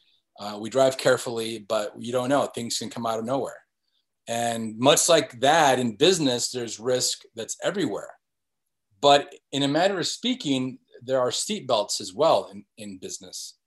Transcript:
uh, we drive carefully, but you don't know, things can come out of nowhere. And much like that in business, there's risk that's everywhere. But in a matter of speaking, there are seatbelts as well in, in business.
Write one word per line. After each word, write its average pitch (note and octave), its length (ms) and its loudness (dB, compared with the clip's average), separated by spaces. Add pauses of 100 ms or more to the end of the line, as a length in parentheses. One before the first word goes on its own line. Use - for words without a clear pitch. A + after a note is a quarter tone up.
(400)
uh, G#2 200 -10
we A2 120 -8
drive C3 260 4
carefully, A2+ 600 0
but G#2 400 -4
you A#2 120 -10
don't B2 180 0
know, C3+ 180 2
things A#2 320 -6
can A2 100 -10
come A#2 160 -8
out A2+ 140 -2
of A2+ 60 -8
nowhere. B2 340 -4 (680)
And A#2 520 -4
much C#3+ 280 4
like D#3+ 340 2
that C#3 360 4
in A#2 200 -2
business, C#3+ 520 2
there's A#2 300 -8
risk B2 420 -2 (140)
that's A2 280 -10
everywhere. C#3+ 460 -4 (920)
But C#3+ 340 6 (160)
in C#3 100 -2
a C#3 60 2
matter F3 320 2
of D#3 80 -2
speaking, C3+ 720 -4 (240)
there C3 160 0
are B2 100 2
seatbelts B2+ 720 -2
as F#2+ 100 -12
well A#2 400 2
in, G2+ 140 -18 (100)
in G2+ 220 -14
business. - 680 -14